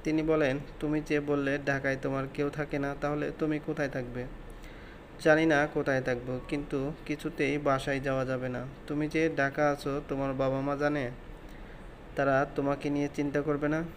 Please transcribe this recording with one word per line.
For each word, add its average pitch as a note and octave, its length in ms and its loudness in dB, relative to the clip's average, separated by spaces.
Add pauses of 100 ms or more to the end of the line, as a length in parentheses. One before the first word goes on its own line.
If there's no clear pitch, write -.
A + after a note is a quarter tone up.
তিনি D#3 200 2
বলেন, D#3 320 4 (240)
"তুমি D3+ 220 0
যে D3 180 0
বললে C#3+ 340 2 (120)
ঢাকায় C3+ 360 0
তোমার C3+ 320 -2
কেউ C#3+ 160 0
থাকে D3 300 -4
না, C#3 220 -2
তাহলে D3 380 0
তুমি D3+ 200 0
কোথায় D3+ 300 -2
থাকবে?" B2 340 -6 (1000)
"জানি D#3 240 8
না D3+ 140 6 (140)
কোথায় C#3 280 2
থাকবো, B2+ 320 -2 (140)
কিন্তু C#3+ 440 -2 (140)
কিছুতেই D3 520 0
বাসায় C3+ 420 2
যাওয়া C3 260 0
যাবে B2+ 240 -2
না। B2 120 -4 (260)
তুমি D3+ 200 0
যে D#3+ 300 2
ঢাকা C#3 320 2
আছো, C#3+ 240 0 (140)
তোমার C3+ 260 0
বাবা C3+ 280 2
মা C#3+ 140 0
জানে? D3 300 2 (1120)
তারা C#3 200 4 (200)
তোমাকে C#3 340 0
নিয়ে C#3+ 260 2
চিন্তা C#3+ 260 2
করবে D3 260 0
না?" D#3 120 2 (180)